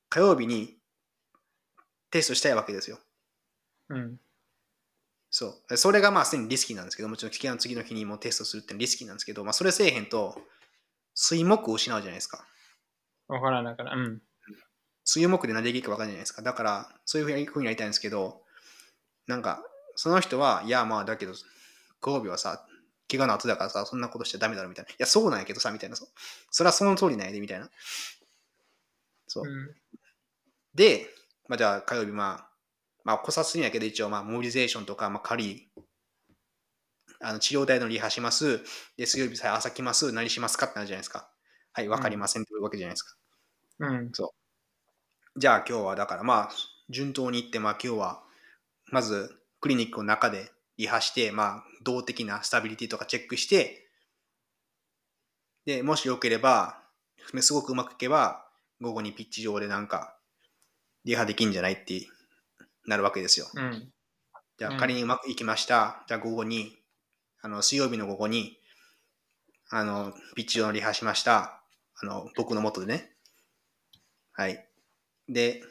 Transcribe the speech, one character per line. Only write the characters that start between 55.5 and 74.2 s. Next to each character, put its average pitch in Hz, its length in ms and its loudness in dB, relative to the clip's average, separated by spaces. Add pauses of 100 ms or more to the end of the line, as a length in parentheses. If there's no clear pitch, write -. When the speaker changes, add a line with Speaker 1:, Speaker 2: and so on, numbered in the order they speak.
Speaker 1:
で、 135 180 -2
も 151 120 2
し 135 120 -2
よ 127 100 0
け 123 120 0
れ 113 80 4
ば、 113 460 4 (580)
す 147 120 4
ご 143 100 2
く 131 80 -6
う 127 40 -2
ま 123 100 -2
く - 80 -16
い - 40 -20
け 127 120 -2
ば、 135 360 2 (360)
午 120 120 -6
後 110 80 -4
に 104 120 -6
ピ 117 100 -14
ッ 107 60 -18
チ - 120 -10
上 104 180 -2
で 104 80 -4
な 101 120 -2
ん 104 80 -6
か、 82 300 -6 (880)
リ 117 100 0
ハ 117 100 2
で 107 100 -2
き 117 100 4
ん 104 60 4
じ 95 80 -2
ゃ - 20 -2
な 92 80 2
い 98 40 0
っ - 120 -8
て 92 220 -6 (800)
な 104 120 0
る 98 60 2
わ 98 80 4
け 92 100 -4
で 90 60 -4
す - 120 4
よ。 - 140 -8
Speaker 2:
う 139 80 -6
ん。 123 300 -8 (640)
Speaker 1:
じ 110 80 -6
ゃ 135 80 -4
あ、 135 40 -4
仮 131 160 2
に 123 100 -2
う - 20 -2
ま 127 120 2
く - 120 -8
い 123 60 -6
き - 80 -6
ま 110 120 0
し - 100 -2
た。 110 360 4
Speaker 2:
う - 20 -20
ん。 - 40 -20
Speaker 1:
じ 117 60 -4
ゃ 113 40 -2
あ、 - 20 -6
午 117 120 -4
後 113 120 -2
に、 110 340 -4 (640)
あ 113 60 -12
の、 104 140 -6
水 139 160 2
曜 131 120 2
日 117 80 -4
の 104 100 -4
午 101 80 -6
後 107 120 -2
に、 110 300 -4 (1120)
あ 110 140 -2
の、 101 300 -4 (220)
ピ 117 80 -6
ッ - 40 -8
チ 113 120 0
上 110 80 2
の 107 40 0
リ 104 100 -2
ハ 107 120 0
し 117 120 -4
ま 104 100 0
し - 80 0
た。 113 380 2 (400)
あ - 40 -8
の、 98 300 -8
僕 117 200 -2
の 107 60 2
元 104 200 -2
で 95 60 -6
ね。 - 280 -6 (1200)